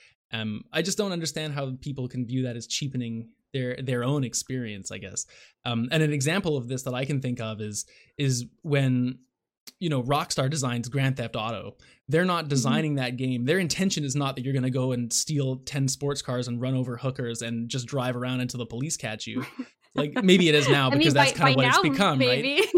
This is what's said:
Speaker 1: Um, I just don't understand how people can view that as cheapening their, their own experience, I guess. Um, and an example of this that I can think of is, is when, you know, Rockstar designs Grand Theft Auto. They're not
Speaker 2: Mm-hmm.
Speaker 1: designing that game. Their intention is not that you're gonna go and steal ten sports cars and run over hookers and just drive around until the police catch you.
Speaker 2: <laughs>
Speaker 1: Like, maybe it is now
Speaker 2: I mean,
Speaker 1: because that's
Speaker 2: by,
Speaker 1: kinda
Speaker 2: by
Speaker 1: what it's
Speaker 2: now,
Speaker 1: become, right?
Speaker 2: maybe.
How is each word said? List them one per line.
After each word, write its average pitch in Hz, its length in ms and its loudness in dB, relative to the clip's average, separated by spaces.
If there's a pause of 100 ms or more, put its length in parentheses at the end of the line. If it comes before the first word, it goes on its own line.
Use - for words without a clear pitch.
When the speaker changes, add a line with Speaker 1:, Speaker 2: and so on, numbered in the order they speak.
(340)
Speaker 1:
Um, 107 360 -4
I 160 120 0
just 190 160 -4
don't 202 140 -2
understand 156 420 -6
how 135 260 -6
people 135 280 -6
can 127 180 -6
view 127 160 -2
that 120 140 -6
as 117 100 -12
cheapening 117 640 -6 (240)
their, 127 280 -4
their 123 220 -2
own 139 180 0
experience, 113 680 -6
I 101 80 -10
guess. - 260 -10 (400)
Um, 120 260 -2
and 156 120 2
an 151 100 2
example 151 460 0
of 120 100 -6
this 127 140 -6
that 127 100 -6
I 127 140 -4
can 139 160 -2
think 123 180 -4
of 110 220 -6
is, 104 240 -8 (320)
is 127 260 0 (160)
when, 131 600 0 (600)
you 175 100 -2
know, 135 100 0
Rockstar 139 480 0
designs 123 400 -2
Grand 135 280 0
Theft 117 180 -6
Auto. 107 420 -6 (320)
They're 160 160 4
not 170 200 0
Speaker 2:
Mm-hmm. 147 60 -10
Speaker 1:
designing 147 440 2
that 127 220 -2
game. 127 300 -2
Their 170 120 4
intention 180 460 0
is 135 100 -2
not 139 220 -2
that 127 80 -6
you're 135 100 -2
gonna 131 160 0
go 131 220 0
and 120 200 -4
steal 131 440 0
ten 135 320 -2
sports 143 340 -4
cars 123 240 -4
and 120 140 -4
run 131 160 0
over 127 200 -2
hookers 123 460 -6
and 117 260 -4
just 120 200 -4
drive 127 280 -2
around 127 240 -2
until 123 180 -4
the 117 80 -6
police 131 300 -4
catch 110 300 -8
you. 113 240 -6
Speaker 2:
<laughs> - 40 -20 (400)
Speaker 1:
Like, - 180 -2 (100)
maybe 180 280 8
it 147 40 6
is 139 140 4
now 139 200 6
Speaker 2:
I - 20 2
mean, 139 80 4
Speaker 1:
because 151 160 6
that's 262 180 6
Speaker 2:
by, - 60 -6
Speaker 1:
kinda 262 140 6
Speaker 2:
by 262 40 4
Speaker 1:
what 262 120 6
it's 285 140 6
Speaker 2:
now, 285 80 4
Speaker 1:
become, 196 280 4
right? 139 260 4
Speaker 2:
maybe. 302 340 4